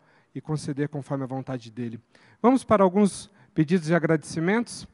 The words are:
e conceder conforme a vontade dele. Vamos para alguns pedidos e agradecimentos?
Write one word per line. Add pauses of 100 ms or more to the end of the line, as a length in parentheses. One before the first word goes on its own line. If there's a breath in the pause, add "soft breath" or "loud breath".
(340 soft breath)
e
conceder
conforme
a
vontade
dele. (400 soft breath)
Vamos
para
alguns (220 soft breath)
pedidos
e
agradecimentos?